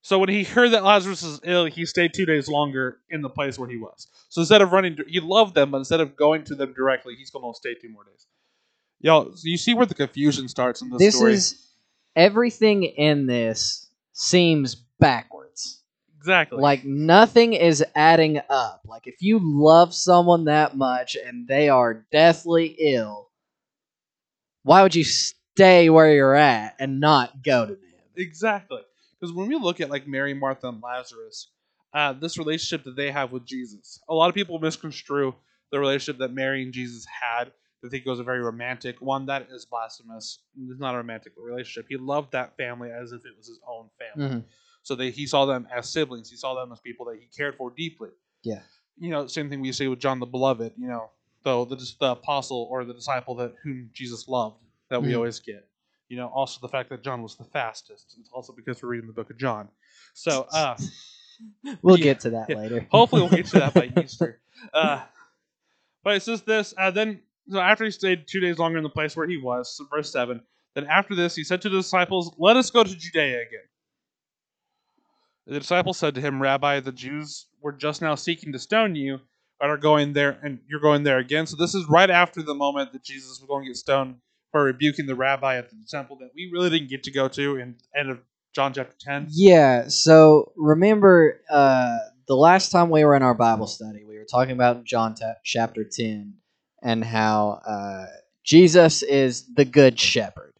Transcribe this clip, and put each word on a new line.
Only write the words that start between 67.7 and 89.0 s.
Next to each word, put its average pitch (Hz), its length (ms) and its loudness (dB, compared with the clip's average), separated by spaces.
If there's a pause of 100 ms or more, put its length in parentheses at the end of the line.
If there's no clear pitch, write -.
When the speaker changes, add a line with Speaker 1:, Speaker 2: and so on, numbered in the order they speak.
Speaker 1:
he 214 80 -4
stayed 185 340 -4
two 196 140 -8
days 175 180 -4
longer 165 200 -4
in 156 80 -6
the 147 40 -8
place 151 280 -8
where 160 100 -4
he 180 80 -6
was, 123 400 -8
so 143 140 -18
verse 147 220 -8
seven, 123 300 -6 (340)
then 139 120 -8
after 190 260 0
this 175 220 -4
he 156 80 -12
said 180 200 -6
to 208 60 -6
the 190 80 -4
disciples, 180 600 -4
"Let 202 200 4
us 240 140 -2
go 226 140 4
to 185 100 -12
Judea 147 460 -6
again." 113 260 -18 (1800)
The 143 140 -10
disciples 180 380 -4
said 147 180 -4
to 127 60 -8
him, 139 200 -6
"Rabbi, 139 400 -2
the 135 100 -12
Jews 143 560 -16 (140)
were 147 100 -10
just 147 300 -8
now 151 140 -2
seeking 160 380 -10
to 127 60 -12
stone 214 360 -2
you, 135 200 -6 (460)
and 143 100 -2
are 147 60 -4
going 147 360 2
there, 143 300 -2
and 139 240 -10
you're 147 140 -10
going 147 220 2
there 135 160 2
again." 147 260 -4
So 160 100 -14
this 165 180 -2
is 185 140 -6
right 175 220 6
after 175 320 0
the 147 120 -8
moment 139 400 -4
that 131 100 -20
Jesus 131 360 -18
was 135 80 -20
going 139 160 -6
to 131 60 -14
get 123 80 -14
stoned 135 380 -4 (360)
for 147 120 2
rebuking 143 420 -2
the 135 100 -6
rabbi 131 420 -2
at 120 120 -12
the 110 60 -20 (140)
temple 139 280 -14
that 127 180 -20
we 180 160 -16
really 180 180 0
didn't 156 200 -2
get 135 140 -12
to 139 80 -14
go 135 180 -2
to 139 280 -6
in 123 180 -14 (220)
end 143 120 -6
of 120 100 -10 (340)
John 135 200 -4
chapter 131 260 -10
ten. 143 300 -10